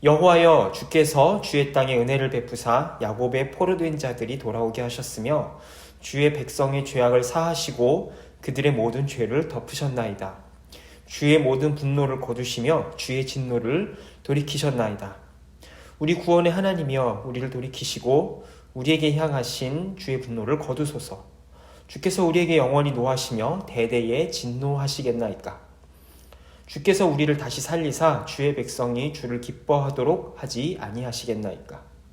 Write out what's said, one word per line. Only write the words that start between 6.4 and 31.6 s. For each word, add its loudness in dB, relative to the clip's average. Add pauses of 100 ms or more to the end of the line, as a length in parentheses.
죄악을 4
사하시고 0 (280)
그들의 0
모든 0
죄를 -2
덮으셨나이다. -6 (720)
주의 4
모든 2
분노를 0
거두시며 -2
주의 -4
진노를 -2 (240)
돌이키셨나이다. -2 (800)
우리 0
구원의 4
하나님이여, 0
우리를 -6
돌이키시고 -2 (280)
우리에게 2
향하신 -2
주의 -6
분노를 -4
거두소서. -6 (640)
주께서 0
우리에게 4
영원히 4
노하시며 -2
대대에 0
진노하시겠나이까? -4 (1040)
주께서 2
우리를 2
다시 -6
살리사 0
주의 -2
백성이 -4
주를 -6
기뻐하도록 -2
하지 -6
아니하시겠나이까? -8 (300)